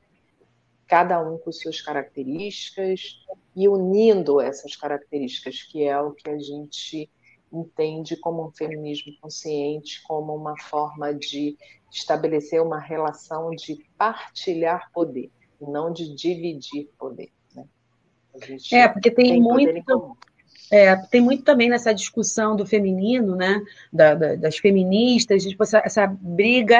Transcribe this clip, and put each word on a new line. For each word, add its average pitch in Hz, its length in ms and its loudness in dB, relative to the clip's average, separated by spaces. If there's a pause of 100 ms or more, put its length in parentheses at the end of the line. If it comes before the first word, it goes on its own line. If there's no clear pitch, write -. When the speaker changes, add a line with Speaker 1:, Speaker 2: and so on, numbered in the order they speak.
(880)
Speaker 1:
cada 175 360 2
um 165 160 -8
com 165 120 -12
suas 160 300 -12
características 160 1400 -8 (380)
e 190 100 2
unindo 190 720 4
essas 135 360 -8
características, 143 840 -8
que 151 220 -6
é 143 140 -2
o 147 140 -4
que - 160 -16
a 151 100 -8
gente 147 720 -14 (400)
entende 160 680 -6
como 165 300 -6
um 156 40 -14
feminismo 151 720 -10
consciente, 151 800 -8
como 156 320 -8
uma 151 240 -10
forma 147 560 -6
de 147 420 -8 (340)
estabelecer 156 720 -2
uma 160 160 -4
relação 156 720 -8
de 160 340 -12 (120)
partilhar 175 960 -4
poder, 143 380 -6 (300)
e 147 40 -18
não 147 280 -6
de 160 220 -12
dividir 151 840 -8
poder, - 320 -14 (240)
né? 127 100 -20 (680)
A 131 120 -20
gente 135 280 -8
Speaker 2:
É, 247 120 8
porque 226 240 4
tem 247 220 4
Speaker 1:
tem 240 100 6
poder 247 220 4
Speaker 2:
muito - 140 0
Speaker 1:
em - 40 -12
comum. 247 320 -2 (560)
Speaker 2:
É, 196 260 8
tem 240 240 2
muito 262 240 2
também 240 240 6
nessa 240 240 2
discussão 214 640 -2
do 202 80 -2
feminino, 202 720 0
né, 190 260 0 (300)
da, 156 220 8
da, 151 220 0
das 160 200 -2
feministas, 196 880 4
tipo, 196 180 -2
essa, 208 220 4
essa 202 220 0
briga, 202 720 2